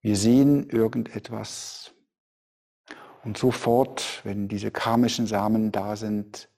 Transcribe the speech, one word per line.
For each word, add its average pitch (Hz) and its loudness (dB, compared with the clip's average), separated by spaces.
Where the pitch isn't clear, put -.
Wir 104 0
sehen 135 4
irgendetwas 113 -4
und 107 -8
sofort, - 0
wenn 101 -6
diese 104 -6
karmischen 117 0
Samen 107 0
da 104 -4
sind 104 -8